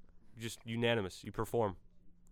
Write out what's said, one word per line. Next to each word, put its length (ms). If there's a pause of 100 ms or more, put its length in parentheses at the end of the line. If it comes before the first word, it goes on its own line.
(380)
just 280
unanimous. 560
You 100
perform. 440 (560)